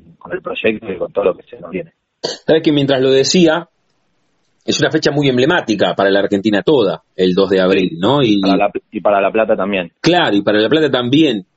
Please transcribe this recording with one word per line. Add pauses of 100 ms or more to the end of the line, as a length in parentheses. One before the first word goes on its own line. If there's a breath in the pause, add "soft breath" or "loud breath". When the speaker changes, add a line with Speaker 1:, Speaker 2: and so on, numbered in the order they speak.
(180)
Speaker 1:
con
el
proyecto
y
con
todo
lo
que
se
nos
viene. (280)
Speaker 2:
Sabes
que
mientras
lo
decía, (1000)
es
una
fecha
muy
emblemática
para
la
Argentina
toda, (140)
el
dos
de
abril,
¿no?
Y
Speaker 1:
Para
La, (200)
y
para
La
Plata
también.
Speaker 2:
Claro,
y
para
La
Plata
también, (120)